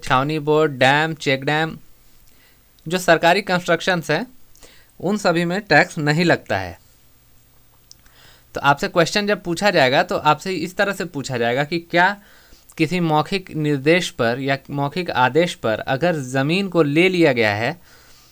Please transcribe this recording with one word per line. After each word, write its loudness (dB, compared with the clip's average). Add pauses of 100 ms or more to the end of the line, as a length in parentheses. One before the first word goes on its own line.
छावनी 0
बोर्ड, 0
डैम, 2
चेक -2
डैम, -2 (1080)
जो -2
सरकारी 4
कंस्ट्रक्शंस -2
हैं -2 (760)
उन -2
सभी 0
में -4
टैक्स 2
नहीं 0
लगता 0
है। -10 (1800)
तो -8
आपसे 0
क्वेश्चन 0
जब -2
पूछा -2
जाएगा 4
तो -4
आपसे 0
इस -8
तरह 0
से -6
पूछा -6
जाएगा 0
कि -4
क्या 2 (720)
किसी 0
मौखिक 0
निर्देश 0
पर -2
या -2 (140)
मौखिक -4
आदेश 2
पर -4
अगर -2
ज़मीन -2
को 2
ले 2
लिया 2
गया 2
है -4 (560)